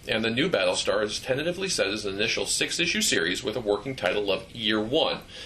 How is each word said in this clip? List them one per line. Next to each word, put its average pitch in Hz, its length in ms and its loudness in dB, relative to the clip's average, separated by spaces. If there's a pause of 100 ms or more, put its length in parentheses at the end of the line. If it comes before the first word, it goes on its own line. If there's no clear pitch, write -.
And 113 160 0
the 117 40 2
new 135 220 2
Battlestar 98 540 2
is 107 160 -4
tentatively 175 480 -2
set 104 180 0
as 101 180 -2
an 98 120 -4
initial 107 300 0
six-issue 175 540 0
series 95 440 2
with 110 100 -2
a 127 60 -2
working 107 340 0
title 104 380 2
of - 180 -2
Year 110 300 0
One, 123 400 2 (260)